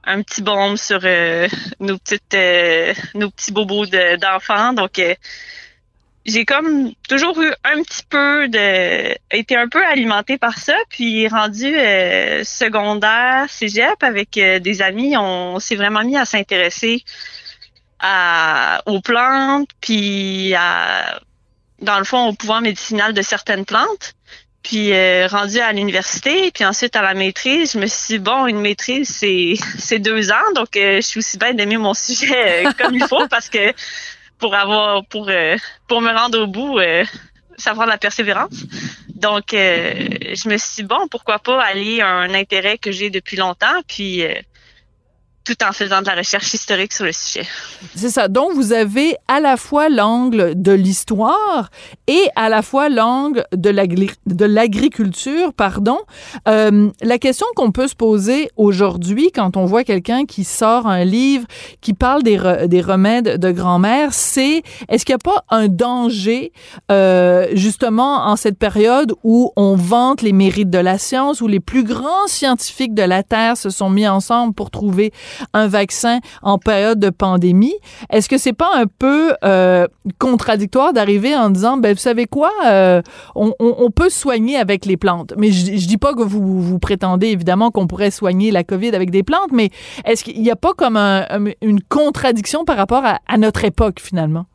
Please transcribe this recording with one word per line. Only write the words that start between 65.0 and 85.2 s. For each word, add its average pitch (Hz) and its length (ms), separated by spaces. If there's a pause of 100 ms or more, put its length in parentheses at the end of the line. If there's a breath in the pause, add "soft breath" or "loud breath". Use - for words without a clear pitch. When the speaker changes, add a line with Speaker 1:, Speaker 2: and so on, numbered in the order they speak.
Speaker 2:
qu'il 254 100
n'y 233 80
a 349 80
pas 392 200
un 220 180
danger, 240 840 (380 loud breath)
euh, 185 640
justement, 226 760
en 214 80
cette 202 220
période 220 540 (120)
où 233 320
on 196 200
vante 233 460
les 214 100
mérites 190 380
de 185 80
la 180 180
science, 262 460
où 226 60
les 202 120
plus 247 240
grands 277 440
scientifiques 254 640
de 214 80
la 185 200
Terre 226 360
se 202 100
sont 190 220
mis 208 180
ensemble 226 460
pour - 160
trouver 202 420 (400 loud breath)
un 214 140
vaccin 214 540 (220 loud breath)
en 196 160
période 214 420
de 196 100
pandémie. 185 640 (340 loud breath)
Est-ce 214 200
que 262 100
c'est 262 140
pas 330 240
un 240 100
peu, 285 560
euh, 185 460 (300)
contradictoire 247 760
d'arriver 208 420
en 226 160
disant, « 214 280
Ben, 220 140
vous 190 60
savez 240 280
quoi, 311 260 (140)
euh, 185 360 (320 loud breath)
on, 214 240
on, 233 200
on 240 120
peut 349 200
soigner 247 460
avec 202 300
les 190 100
plantes. » 175 400